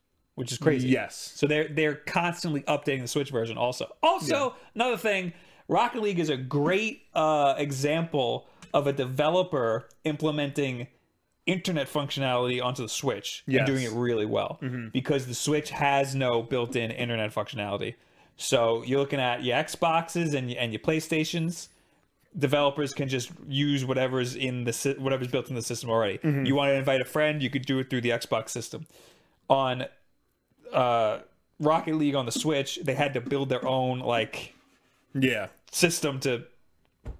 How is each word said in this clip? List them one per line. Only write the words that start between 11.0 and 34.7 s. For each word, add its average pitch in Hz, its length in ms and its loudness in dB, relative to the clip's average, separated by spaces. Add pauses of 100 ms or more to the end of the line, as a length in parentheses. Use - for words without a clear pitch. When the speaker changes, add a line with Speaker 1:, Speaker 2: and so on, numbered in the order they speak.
Speaker 1:
internet 175 420 -2
functionality 127 720 0
onto 127 200 -2
the 110 80 -6
Switch - 560 -4
and 131 80 2
Speaker 2:
Yes. 123 120 4
Speaker 1:
doing 135 160 2
it 113 100 -2
really 117 340 0
well, 110 360 0
Speaker 2:
Mm-hmm. 123 260 -6
Speaker 1:
because 127 380 0
the 123 80 -6
Switch 151 360 0
has 139 440 2
no 123 280 2
built-in 120 480 -2
internet 113 440 -2
functionality. 104 600 -4 (440)
So 117 440 4
you're 127 180 2
looking 139 180 0
at 127 260 0
your 120 120 2
Xboxes 165 800 0
and, 127 180 -2
and 120 180 -2
your 107 100 -4
PlayStations. 160 880 -2 (680)
Developers 143 540 2
can 139 160 -4
just 127 220 -4 (180)
use 143 380 0
whatever's 127 500 0
in 123 280 -4
the 117 100 0
sy-, - 240 0
whatever's 131 300 -2
built 123 200 -2
in 135 60 -6
the 117 80 -4
system 120 260 -6
already. 110 300 2
Speaker 2:
Mm-hmm. 139 260 0
Speaker 1:
You 131 100 4
wanna 139 200 4
invite 135 260 2
a 123 60 -4
friend, 151 360 0
you 127 60 2
could 127 160 -4
do 131 140 2
it 131 100 -2
through 123 140 0
the 120 80 2
Xbox 117 400 0
system. - 360 -8 (640)
On, 131 380 2 (840)
uh, 117 500 4 (380)
Rocket 156 380 2
League 147 180 2
on 135 120 0
the 120 60 -4
Switch, 143 500 -2
they 139 120 -2
had 139 200 0
to 127 80 -4
build 139 260 -2
their 127 180 -2
own, 127 340 0
like, 117 520 -2 (640)